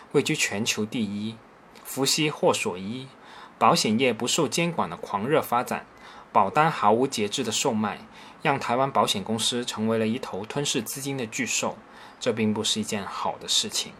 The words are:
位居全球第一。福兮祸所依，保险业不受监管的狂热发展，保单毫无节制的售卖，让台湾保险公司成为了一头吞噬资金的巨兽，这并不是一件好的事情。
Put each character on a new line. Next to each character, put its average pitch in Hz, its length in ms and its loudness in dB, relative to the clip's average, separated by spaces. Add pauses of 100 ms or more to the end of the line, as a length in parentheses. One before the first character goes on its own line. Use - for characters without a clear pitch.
(120)
位 143 100 4
居 156 140 0
全 107 280 -2
球 107 220 -2
第 113 180 -4
一。 104 320 -6 (480)
福 131 220 -2
兮 151 240 2
祸 147 240 2
所 92 240 -4
依， 120 300 -8 (500)
保 117 160 8
险 117 260 4
业 127 140 4
不 117 140 -2
受 147 200 2
监 170 240 0
管 104 160 -2
的 82 80 -10
狂 101 320 -4
热 - 140 4
发 120 220 0
展， - 240 -6 (440)
保 98 200 4
单 156 180 6
毫 107 220 4
无 123 160 4
节 107 200 -2
制 120 160 -4
的 110 80 -4
售 127 220 0
卖， 107 320 -4 (380)
让 139 160 4
台 120 160 0
湾 135 160 2
保 110 160 4
险 98 160 -2
公 110 160 -2
司 120 260 -2
成 110 220 -2
为 113 100 2
了 110 80 0
一 113 140 0
头 95 260 -8
吞 147 180 -4
噬 143 180 0
资 135 200 -8
金 139 160 -4
的 123 80 -4
巨 113 180 -4
兽， - 320 -2 (440)
这 123 120 0
并 110 220 2
不 107 100 -2
是 - 160 0
一 107 40 -2
件 104 200 -6
好 - 360 -4
的 - 80 -14
事 - 200 0
情。 - 320 -6